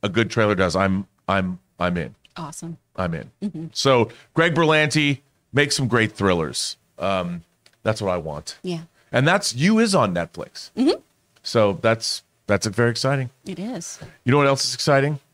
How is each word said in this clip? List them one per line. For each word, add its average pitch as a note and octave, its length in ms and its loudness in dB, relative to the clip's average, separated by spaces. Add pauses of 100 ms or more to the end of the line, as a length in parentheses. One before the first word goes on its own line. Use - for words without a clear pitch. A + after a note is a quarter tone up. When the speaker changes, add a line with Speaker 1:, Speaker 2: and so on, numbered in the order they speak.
Speaker 1:
a G2+ 60 -2
good G#2 220 0
trailer G#2+ 240 2
does." F2+ 200 2
I'm, F#2+ 320 0 (220)
I'm, F#2 300 -2 (200)
I'm F2+ 200 -2
in. D#2+ 160 -8 (200)
Speaker 2:
Awesome. E3 440 -12 (180)
Speaker 1:
I'm E3+ 160 -4
in. - 180 -10 (120)
Speaker 2:
Mm-hmm. E3 320 -8
Speaker 1:
So B2 340 2 (240)
Greg E3 220 2
Berlanti D3+ 640 2 (320)
makes D3 240 2
some C3+ 100 0
great A2 260 2
thrillers. - 680 0 (200)
Um, F2+ 440 -2 (400)
that's G#2+ 180 -2
what G2+ 100 -2
I F2+ 60 0
want. D2+ 460 -10
Speaker 2:
Yeah. E3+ 220 -6 (280)
Speaker 1:
And B2+ 160 2
that's, F#3+ 260 0
You F3+ 260 2
is A3 140 2
on A2 200 2
Netflix. - 640 -8
Speaker 2:
Mm-hmm. C#4 220 2 (420)
Speaker 1:
So G#2 380 2
that's, - 440 -2 (240)
that's G2+ 180 0
very A#2 240 0
exciting. C3 400 -2 (140)
Speaker 2:
It F3 160 -10
is. G#3 400 -10 (240)
Speaker 1:
You A#2+ 80 2
know C#3+ 60 6
what C#3+ 100 4
else C#3 160 0
is - 100 -4
exciting? C#3+ 460 2 (140)